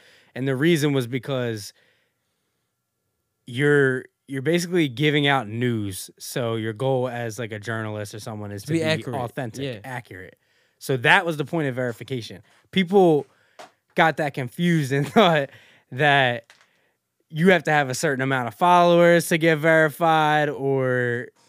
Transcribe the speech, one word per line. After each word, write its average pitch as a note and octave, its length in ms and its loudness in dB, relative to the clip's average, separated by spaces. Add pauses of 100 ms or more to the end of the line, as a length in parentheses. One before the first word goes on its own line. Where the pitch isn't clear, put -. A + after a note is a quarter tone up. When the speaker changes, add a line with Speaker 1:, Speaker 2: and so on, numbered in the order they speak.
(360)
Speaker 1:
And B2+ 120 -6
the C3+ 80 -2
reason D3 380 2
was C3 140 -2
because A#2+ 680 -6 (1700)
you're, C3+ 580 2 (220)
you're C3+ 160 -8
basically E3+ 460 0
giving C#3+ 380 0
out C3+ 200 0
news. A2 720 -4
So A#2 360 -6
your A2 180 -6
goal B2+ 340 -2
as, A#2+ 320 -10
like, A2+ 120 -10
a G#2+ 80 -10
journalist G#2+ 540 -8
or A2 60 -14
someone G#2+ 320 -12
is G2+ 120 -10
Speaker 2:
To - 40 -20
Speaker 1:
to D3+ 60 -4
Speaker 2:
be E3 60 0
Speaker 1:
be D#3+ 40 -4
Speaker 2:
accurate. D#3 380 -4
Speaker 1:
authentic, A#2+ 420 -8
Speaker 2:
Yeah. B2 200 -10
Speaker 1:
accurate. A#2 540 -16 (420)
So C3+ 180 -4
that D#3+ 280 4
was E3 120 -4
the C#3+ 80 -6
point D#3 220 -4
of C3 80 -4
verification. A#2+ 680 -8 (280)
People F3+ 540 4 (680)
got D#3+ 220 2
that D3 180 -4
confused D3+ 560 0
and C#3 160 -2
<laughs> - 40 -14
thought E3 380 4 (420)
that C3 600 2 (760)
you D#3+ 220 2
have E3+ 120 4
to D#3+ 80 -2
have D3 180 2
a B2+ 60 -4
certain C#3 260 -2
amount C3+ 280 -2
of A#2+ 60 -10
followers F3 720 6
to E3+ 80 2
get D#3+ 200 2
verified, D#3 920 2
or B2+ 800 -2 (200)